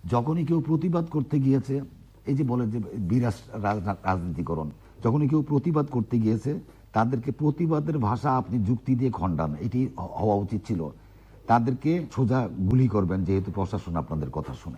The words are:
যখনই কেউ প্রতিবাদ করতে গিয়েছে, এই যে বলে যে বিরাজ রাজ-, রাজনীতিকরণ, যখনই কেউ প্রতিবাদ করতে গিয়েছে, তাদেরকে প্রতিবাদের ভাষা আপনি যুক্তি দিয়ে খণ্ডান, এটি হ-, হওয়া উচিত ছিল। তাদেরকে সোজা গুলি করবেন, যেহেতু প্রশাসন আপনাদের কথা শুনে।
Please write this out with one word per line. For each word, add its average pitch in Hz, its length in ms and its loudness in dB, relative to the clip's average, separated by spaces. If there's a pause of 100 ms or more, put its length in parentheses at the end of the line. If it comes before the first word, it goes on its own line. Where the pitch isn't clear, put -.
(100)
যখনই 147 340 2
কেউ 165 160 4
প্রতিবাদ 165 460 0
করতে 151 320 0
গিয়েছে, 135 420 2 (460)
এই 143 80 2
যে 139 100 2
বলে 123 220 0
যে 110 120 -2
বিরাজ 107 560 0 (280)
রাজ-, 101 240 0
রাজনীতিকরণ, 85 840 -2 (340)
যখনই 135 240 4
কেউ 151 140 4
প্রতিবাদ 147 440 2
করতে 123 320 0
গিয়েছে, 113 420 0 (320)
তাদেরকে 120 400 0
প্রতিবাদের 151 680 0
ভাষা 123 380 0
আপনি 123 280 0
যুক্তি 123 300 0
দিয়ে 127 160 2
খণ্ডান, 80 500 -2
এটি 123 360 -2
হ-, - 240 -8
হওয়া 107 160 4
উচিত 101 300 -2
ছিল। 80 220 -4 (580)
তাদেরকে 131 680 2
সোজা 127 340 2 (220)
গুলি 127 180 6
করবেন, 95 360 0
যেহেতু 95 280 0
প্রশাসন 92 440 -4
আপনাদের 76 340 -4
কথা 69 240 -6
শুনে। - 240 -12